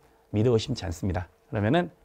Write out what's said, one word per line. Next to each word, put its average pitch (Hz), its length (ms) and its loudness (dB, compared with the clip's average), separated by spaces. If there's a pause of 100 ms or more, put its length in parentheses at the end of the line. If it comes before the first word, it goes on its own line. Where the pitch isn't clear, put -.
(320)
믿어 110 200 2
의심치 113 340 0
않습니다. 90 440 -4 (200)
그러면은 139 420 0 (140)